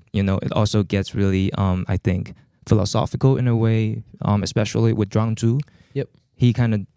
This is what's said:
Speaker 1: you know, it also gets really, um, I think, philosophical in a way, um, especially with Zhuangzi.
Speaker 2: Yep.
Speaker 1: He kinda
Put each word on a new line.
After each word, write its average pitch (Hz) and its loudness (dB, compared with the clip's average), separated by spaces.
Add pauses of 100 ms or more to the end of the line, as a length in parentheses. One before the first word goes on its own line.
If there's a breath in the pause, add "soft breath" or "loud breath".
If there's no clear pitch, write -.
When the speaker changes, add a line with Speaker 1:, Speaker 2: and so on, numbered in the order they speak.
(120)
Speaker 1:
you 98 0
know, 95 2
it - -4
also 107 2
gets 98 -2
really, 95 2
um, 92 0
I 95 0
think, - -2 (320 soft breath)
philosophical 113 2
in 123 -2
a 117 2
way, 113 0 (200)
um, 104 2
especially 110 0
with 104 -2
Zhuangzi. 113 0 (340 soft breath)
Speaker 2:
Yep. 139 -6 (260)
Speaker 1:
He 123 4
kinda 110 0 (100)